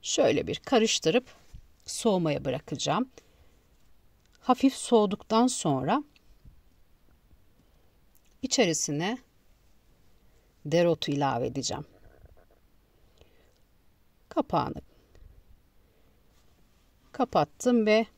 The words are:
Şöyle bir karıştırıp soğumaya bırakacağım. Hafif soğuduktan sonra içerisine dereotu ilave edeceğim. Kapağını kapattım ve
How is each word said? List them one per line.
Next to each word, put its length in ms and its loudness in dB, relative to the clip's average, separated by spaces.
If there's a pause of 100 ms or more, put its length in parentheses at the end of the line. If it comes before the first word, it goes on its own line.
Şöyle 440 0
bir 100 -6
karıştırıp 680 0 (640)
soğumaya 580 -2
bırakacağım. 680 -4 (1300)
Hafif 340 2
soğuduktan 720 2
sonra 580 0 (2500)
içerisine 760 0 (1500)
dereotu 480 0
ilave 340 -2
edeceğim. 380 -6 (2500)
Kapağını 520 -4 (2250)
kapattım 720 0
ve 200 4 (120)